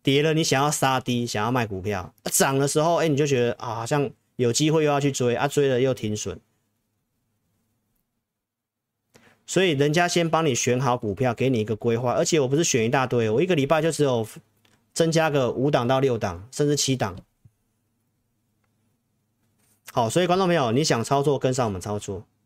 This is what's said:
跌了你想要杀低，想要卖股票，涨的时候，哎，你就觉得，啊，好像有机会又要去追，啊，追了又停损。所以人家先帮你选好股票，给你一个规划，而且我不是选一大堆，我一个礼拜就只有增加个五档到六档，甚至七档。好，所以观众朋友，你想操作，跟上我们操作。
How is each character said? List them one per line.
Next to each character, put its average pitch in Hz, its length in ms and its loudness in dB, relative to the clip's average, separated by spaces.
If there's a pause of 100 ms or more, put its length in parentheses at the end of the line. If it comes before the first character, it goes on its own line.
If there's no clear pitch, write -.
跌 143 220 2
了 156 100 2
你 160 100 0
想 139 200 0
要 147 80 0
杀 131 280 0
低， 120 280 -4
想 104 160 -4
要 117 80 -2
卖 120 160 0
股 95 140 -8
票， 98 320 -6 (100)
涨 143 340 0
的 143 100 2
时 151 140 0
候， 165 140 2
哎， 160 140 0
你 139 80 2
就 147 100 2
觉 131 140 2
得， 120 180 0
啊， 113 160 -8
好 117 100 -8
像 143 240 -2 (280)
有 120 140 2
机 151 200 0
会 160 140 2
又 147 40 2
要 143 100 2
去 139 120 0
追， 120 240 0
啊， 139 120 -2
追 143 200 2
了 127 120 2
又 131 140 2
停 107 220 -4
损。 95 240 -10 (3000)
所 185 180 0
以 180 80 2
人 143 200 2
家 175 160 2
先 170 200 0
帮 160 180 0
你 127 100 2
选 123 240 0
好 123 180 0
股 104 160 -4
票， 123 200 0
给 127 160 0
你 120 100 0
一 107 60 0
个 110 100 -4
规 117 220 -2
划， 123 160 -2
而 156 100 2
且 165 160 2
我 127 80 2
不 135 80 0
是 170 80 2
选 113 220 0
一 117 40 0
大 131 160 2
堆， 117 240 0
我 117 120 2
一 180 40 2
个 180 100 0
礼 135 100 2
拜 156 160 2
就 160 100 0
只 147 120 -2
有 123 220 0 (680)
增 165 180 2
加 160 180 2
个 135 220 2
五 131 180 0
档 135 160 2
到 131 140 2
六 127 180 2
档， 98 320 -6
甚 147 160 -2
至 147 120 0
七 135 180 0
档。 95 220 -6 (2750)
好， 117 180 0
所 175 140 0
以 - 20 2
观 180 140 2
众 190 80 2
朋 170 80 2
友， 127 160 2
你 131 100 2
想 131 220 0
操 139 180 0
作， 143 160 2
跟 127 160 0
上 127 120 0
我 107 40 -2
们 95 100 -4
操 104 200 -6
作。 95 240 -10 (220)